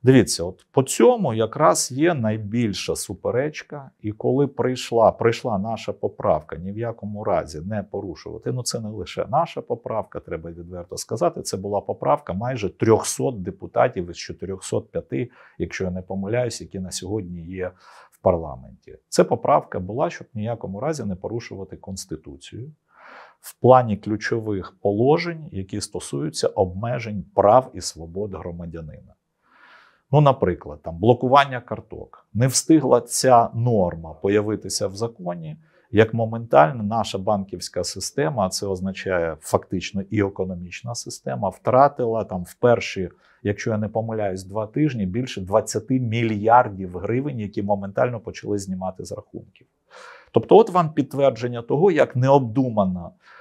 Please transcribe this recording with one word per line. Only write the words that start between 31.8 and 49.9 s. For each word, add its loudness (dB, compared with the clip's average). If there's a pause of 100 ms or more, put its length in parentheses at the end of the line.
Не 2
встигла 4
ця 6
норма 0
появитися 0
в -6
законі, -8 (340)
як 6
моментально 2
наша -2
банківська -4
система, -2
а 0
це -6
означає -2
фактично -4
і -2
економічна -6
система, -6
втратила 2
там -8
в -16
перші, 0 (340)
якщо -2
я 0
не -2
помиляюсь, -4
два -6
тижні -2
більше -6
двадцяти 0
мільярдів 2
гривень, -4
які -4
моментально 0
почали -6
знімати -8
з -12
рахунків. -16 (640)